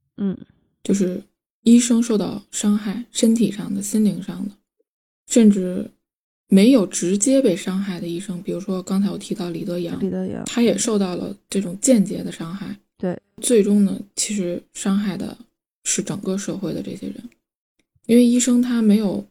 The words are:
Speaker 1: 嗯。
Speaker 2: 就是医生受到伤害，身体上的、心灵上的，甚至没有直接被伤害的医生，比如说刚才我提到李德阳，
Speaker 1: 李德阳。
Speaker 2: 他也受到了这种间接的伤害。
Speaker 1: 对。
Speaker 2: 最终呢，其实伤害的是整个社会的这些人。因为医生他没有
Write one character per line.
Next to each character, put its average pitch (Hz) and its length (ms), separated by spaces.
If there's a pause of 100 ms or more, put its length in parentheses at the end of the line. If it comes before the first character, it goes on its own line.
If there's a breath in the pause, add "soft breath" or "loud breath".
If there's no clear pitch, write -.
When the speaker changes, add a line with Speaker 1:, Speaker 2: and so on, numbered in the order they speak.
(160)
Speaker 1:
嗯。 196 220 (460)
Speaker 2:
就 196 100
是 190 260 (440)
医 233 160
生 240 200
受 233 160
到 196 240 (120)
伤 208 260
害， 214 320
身 226 240
体 214 160
上 196 240
的、 196 80
心 214 220
灵 180 180
上 190 260
的， 202 40 (760)
甚 220 240
至 185 400 (560)
没 196 240
有 226 160
直 185 320
接 269 240
被 196 140
伤 185 200
害 190 240
的 170 60
医 170 140
生， 185 200
比 180 120
如 175 80
说 185 200
刚 190 220
才 196 80
我 170 80
提 202 160
到 175 160
李 165 140
德 175 160
阳， 170 200
Speaker 1:
李 190 80
德 185 180
阳。 - 180
Speaker 2:
他 - 180
也 208 160
受 214 180
到 185 200
了 180 200 (140)
这 196 100
种 185 200
间 247 220
接 175 200
的 180 80
伤 165 240
害。 196 200 (220)
Speaker 1:
对。 180 220 (240)
Speaker 2:
最 220 220
终 202 200
呢， 190 160 (140)
其 - 180
实 175 300 (100)
伤 196 240
害 202 200
的 - 200 (460)
是 - 180
整 185 200
个 190 180
社 175 180
会 175 160
的 - 80
这 196 140
些 - 140
人。 202 80 (880)
因 233 100
为 247 80
医 240 160
生 247 220
他 247 180
没 208 160
有 202 340